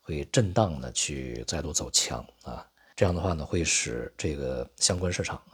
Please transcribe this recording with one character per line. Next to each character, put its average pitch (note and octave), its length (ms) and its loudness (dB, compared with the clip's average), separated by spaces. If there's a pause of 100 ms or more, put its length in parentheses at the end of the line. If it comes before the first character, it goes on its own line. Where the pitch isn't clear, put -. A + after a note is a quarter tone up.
会 D2 240 -4
震 G#2 260 4
荡 F#2 260 4
的 B1 140 -6
去 B1+ 540 -4
再 D#2+ 160 -2
度 - 100 -2
走 - 180 -2
强 - 360 0 (160)
啊。 - 240 -12 (280)
这 G2+ 120 4
样 F2 80 4
的 E2+ 60 0
话 F2+ 120 2
呢， D2+ 120 -2
会 E2 200 0
使 - 540 -2
这 D2 180 -2
个 B1+ 400 -2
相 - 220 2
关 F#2 120 0
市 F#2 120 -2
场 - 180 -6 (140)